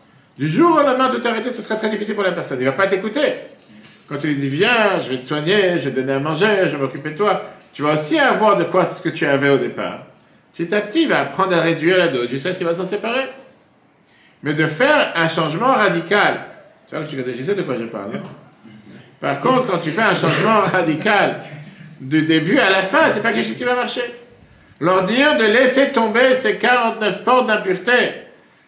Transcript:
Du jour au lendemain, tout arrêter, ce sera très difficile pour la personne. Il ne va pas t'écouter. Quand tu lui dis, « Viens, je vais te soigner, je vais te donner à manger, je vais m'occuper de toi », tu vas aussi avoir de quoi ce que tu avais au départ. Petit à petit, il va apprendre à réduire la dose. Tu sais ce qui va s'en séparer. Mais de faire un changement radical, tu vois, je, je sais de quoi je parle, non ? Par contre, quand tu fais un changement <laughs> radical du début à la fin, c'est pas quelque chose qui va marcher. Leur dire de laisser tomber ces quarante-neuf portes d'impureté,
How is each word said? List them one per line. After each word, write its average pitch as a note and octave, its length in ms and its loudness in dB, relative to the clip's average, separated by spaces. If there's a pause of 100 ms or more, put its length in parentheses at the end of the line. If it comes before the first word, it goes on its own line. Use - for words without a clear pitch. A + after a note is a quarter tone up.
(380)
Du C#3+ 100 -2
jour D#4 300 4
au C#4+ 40 6
lendemain, C4 280 2
tout A#3 180 -4
arrêter, A3+ 240 -4
ce - 80 -10
sera G#3+ 160 -6
très G#3+ 140 -4
difficile G#3+ 240 -4
pour G3+ 100 -2
la F3+ 80 0
personne. D3 280 -6
Il B2+ 40 -2
ne C3+ 60 2
va C3+ 60 -2
pas G3 100 2
t'écouter. G#3 480 0 (760)
Quand D3 80 -6
tu D3+ 120 -4
lui D3 80 -2
dis, « C#3 120 -2
Viens, G3+ 520 2
je B2 100 -6
vais C3 80 -4
te B2+ 80 -14
soigner, F3+ 520 0
je C3+ 100 -4
vais - 20 -2
te B2 100 -2
donner C3+ 140 -2
à C#3 60 -2
manger, F3+ 440 0
je D3+ 60 0
vais D3 80 -4
m'occuper C#3 320 -6
de - 60 -10
toi », G3 260 0 (300)
tu C3+ 100 -10
vas D3+ 120 2
aussi G#3+ 240 0
avoir G#3+ 400 4
de E3+ 60 0
quoi F3+ 220 2
ce - 140 -8
que D#3+ 100 -4
tu - 160 -4
avais C#3 220 2
au C#3 100 6
départ. A2 480 -6 (460)
Petit E3+ 220 -4
à G#3 60 2
petit, D#4+ 220 -2
il C#4 60 0
va D#3 120 2
apprendre F#3 340 -2
à E3 60 4
réduire E3 360 2
la F3+ 120 4
dose. B2 200 -2
Tu C3+ 120 -4
sais F3 120 -4
ce F3+ 60 -8
qui F3+ 60 -6
va E3+ 100 0
s'en F3+ 100 -6
séparer. A3 420 -4 (1160)
Mais D3 120 -2
de D#3 120 0
faire C#4+ 480 2
un E3 140 2
changement E3+ 460 0
radical, F#3 680 2 (480)
tu - 80 -10
vois, D#3 80 -6
je, C#3+ 120 -10 (220)
je C3 60 -8
sais G3 100 -2
de F#3 80 -2
quoi C#3 160 -6
je A2+ 60 -6
parle, G#2+ 300 -10
non ? - 80 -10 (960)
Par C#3 200 -4
contre, B3+ 300 2
quand F3 80 0
tu D3+ 140 -4
fais G#3 100 -2
un F#3+ 140 2
changement E3+ 440 2
<laughs> F#3+ 40 2
radical F3 800 0 (580)
du C#3+ 220 0
début D#3+ 360 2
à G3+ 120 4
la F#3+ 120 2
fin, D4 300 2
c'est G#3 100 -2
pas A3+ 100 0
quelque A3 140 -2
chose A3 100 -6
qui B3+ 80 -8
va B3 120 0
marcher. B3 260 -4 (800)
Leur F#3 240 2
dire C4+ 320 2
de A3 80 2
laisser C4 460 4
tomber A#3 440 2
ces G#3+ 220 0
quarante-neuf A3 680 0
portes B3 240 2
d'impureté, G3 460 0 (760)